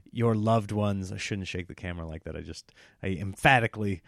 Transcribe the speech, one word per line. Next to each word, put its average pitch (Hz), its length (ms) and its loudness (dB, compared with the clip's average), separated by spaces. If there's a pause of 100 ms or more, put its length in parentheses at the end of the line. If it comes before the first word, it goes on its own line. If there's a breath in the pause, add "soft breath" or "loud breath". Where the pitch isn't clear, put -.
(120)
your 117 220 2
loved 107 380 2
ones. 101 400 0
I 101 60 -8
shouldn't 98 300 -6
shake 90 200 -6
the - 80 -14
camera 87 320 -8
like 78 160 -10
that. 80 120 -10
I 80 60 -8
just, 80 320 -14 (300 soft breath)
I 90 60 -2
emphatically 101 1000 2